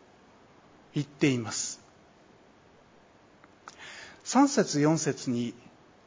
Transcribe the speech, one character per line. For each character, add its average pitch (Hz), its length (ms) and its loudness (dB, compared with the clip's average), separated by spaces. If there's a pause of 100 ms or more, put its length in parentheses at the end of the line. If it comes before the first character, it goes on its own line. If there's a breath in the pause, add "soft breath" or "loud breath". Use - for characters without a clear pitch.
(960)
言 151 80 -2
っ 143 40 -8
て - 220 0
い 127 80 2
ま 110 140 -6
す。 - 280 -8 (2500 loud breath)
三 277 260 4
節、 170 320 2
四 156 160 4
節 143 320 -2
に、 120 240 -2 (540)